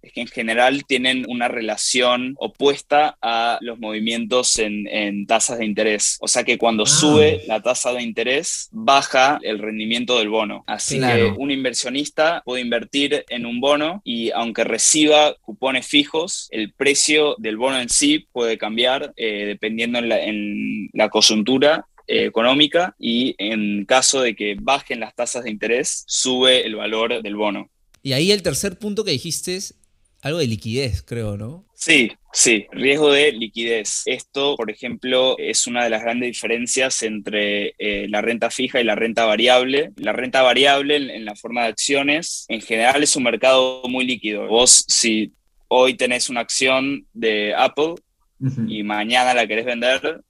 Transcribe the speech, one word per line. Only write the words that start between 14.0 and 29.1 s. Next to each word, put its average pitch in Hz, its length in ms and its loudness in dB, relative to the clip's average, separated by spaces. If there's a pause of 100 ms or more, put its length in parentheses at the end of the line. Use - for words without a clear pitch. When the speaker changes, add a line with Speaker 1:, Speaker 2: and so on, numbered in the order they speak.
Speaker 1:
y 117 280 -4
aunque 117 340 -2
reciba 151 800 4
cupones 127 440 -4
fijos, 160 640 -2
el 107 220 -6
precio 147 640 2
del 110 220 -6
bono 131 200 0
en 123 120 -6
sí 147 420 2
puede 117 240 -2
cambiar, 123 600 -2
eh, 107 260 -4
dependiendo 113 540 -4
en 117 100 -4
la, 101 160 0
en 104 680 -6
la 107 160 2
coyuntura, 127 720 2 (220)
eh, 101 180 0
económica 143 720 2
y 120 380 -2
en 101 480 -4
caso 131 380 2
de 117 120 0
que 104 240 -6
bajen 127 420 -4
las 107 140 -12
tasas 120 300 -6
de 113 60 -8
interés, 117 560 -2
sube 127 580 2
el 110 120 -6
valor 113 460 -2
del 104 140 -8
bono. 104 320 -2 (340)
Speaker 2:
Y 135 120 -4
ahí 175 180 2
el 202 100 0
tercer - 360 -4
punto 208 260 -4
que 185 60 -4